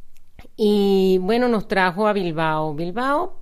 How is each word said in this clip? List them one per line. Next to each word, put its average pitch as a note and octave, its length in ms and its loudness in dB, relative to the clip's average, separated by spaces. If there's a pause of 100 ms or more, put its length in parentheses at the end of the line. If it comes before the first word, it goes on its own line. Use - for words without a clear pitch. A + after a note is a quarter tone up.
(560)
y, G3 680 4
bueno, A#3 280 2
nos G#3+ 180 0
trajo F#3+ 400 2
a G#3 60 2
Bilbao. D#3 600 -2
Bilbao B3+ 680 -4